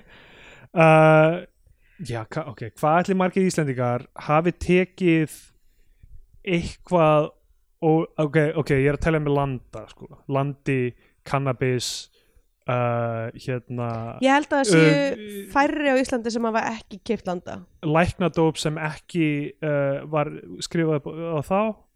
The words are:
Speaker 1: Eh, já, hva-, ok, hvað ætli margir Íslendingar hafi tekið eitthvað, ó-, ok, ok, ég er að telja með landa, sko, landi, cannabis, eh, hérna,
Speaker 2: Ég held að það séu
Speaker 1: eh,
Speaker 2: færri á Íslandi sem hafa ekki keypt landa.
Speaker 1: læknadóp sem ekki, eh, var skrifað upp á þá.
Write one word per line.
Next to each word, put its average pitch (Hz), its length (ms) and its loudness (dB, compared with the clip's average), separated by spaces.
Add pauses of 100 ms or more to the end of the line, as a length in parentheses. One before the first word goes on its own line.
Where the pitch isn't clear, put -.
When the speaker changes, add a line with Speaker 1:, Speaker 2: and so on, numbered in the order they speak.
(680)
Speaker 1:
Eh, 160 680 6 (640)
já, 117 220 -8
hva-, 156 240 -8
ok, 123 140 -14 (160)
hvað 156 240 2
ætli 185 160 -2
margir 185 320 2
Íslendingar 127 560 -2 (100)
hafi 160 400 0
tekið 175 800 0 (1120)
eitthvað, 160 840 2 (520)
ó-, 160 320 2
ok, 151 240 0 (160)
ok, 156 160 -2
ég 135 160 2
er 143 120 0
að - 40 -4
telja 160 220 0
með 143 100 0
landa, 135 540 -4
sko, - 180 -20 (220)
landi, 135 640 -2 (340)
cannabis, 131 640 -2 (800)
eh, 117 680 -2
hérna, 123 540 -8 (340)
Speaker 2:
Ég 262 80 2
held 285 160 2
að - 80 -4
það 269 160 2
séu 160 160 6
Speaker 1:
eh, 220 640 -2
Speaker 2:
færri 294 400 0
á 262 80 4
Íslandi 240 380 -2
sem 233 100 -2
hafa 220 160 -2 (140)
ekki 214 260 -18
keypt - 240 -4
landa. 180 320 -8 (240)
Speaker 1:
læknadóp 160 800 0
sem 156 160 -4
ekki, 156 480 -4 (320)
eh, 143 480 -2
var 151 240 -2 (320)
skrifað 160 400 0
upp 165 80 -10
á 160 320 -6
þá. 190 180 -2 (360)